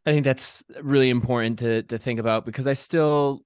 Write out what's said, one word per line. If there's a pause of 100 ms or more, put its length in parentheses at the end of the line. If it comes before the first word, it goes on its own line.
I
think
that's (200)
really
important
to,
to
think
about,
because
I
still